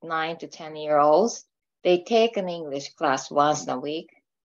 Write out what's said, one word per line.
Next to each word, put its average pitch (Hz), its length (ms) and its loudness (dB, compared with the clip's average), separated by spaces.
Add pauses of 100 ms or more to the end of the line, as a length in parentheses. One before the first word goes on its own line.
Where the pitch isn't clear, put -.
nine 165 360 -6
to 156 80 -12
ten 156 280 -16
year 151 220 0
olds, 151 480 4 (380)
they 180 180 4
take 226 360 2
an 185 120 -4
English 147 460 -8
class 135 360 -2
once 147 320 2
in 143 60 -8
a 127 100 -4
week, 151 300 -8 (480)